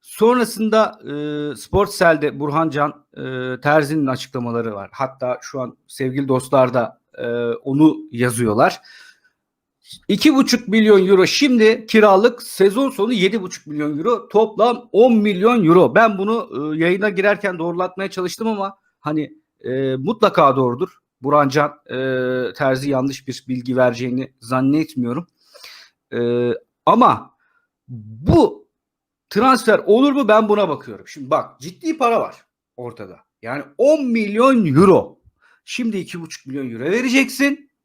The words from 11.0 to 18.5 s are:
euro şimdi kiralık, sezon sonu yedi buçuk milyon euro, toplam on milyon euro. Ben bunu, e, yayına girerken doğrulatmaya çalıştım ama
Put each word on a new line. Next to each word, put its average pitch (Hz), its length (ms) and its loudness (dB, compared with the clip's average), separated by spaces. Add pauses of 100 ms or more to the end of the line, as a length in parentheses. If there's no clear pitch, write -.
euro 185 200 4
şimdi 233 600 2
kiralık, 214 560 4
sezon 208 480 0
sonu 220 220 -4
yedi 196 300 0
buçuk - 240 -16
milyon 151 320 -6
euro, 226 300 -2
toplam 220 640 0
on 233 220 6
milyon 208 500 2
euro. 160 300 6
Ben 214 240 4
bunu, 214 300 -4 (260)
e, 156 40 -8
yayına 185 300 0
girerken 196 500 -2
doğrulatmaya 180 520 -6
çalıştım 185 380 -6
ama 196 300 -8 (280)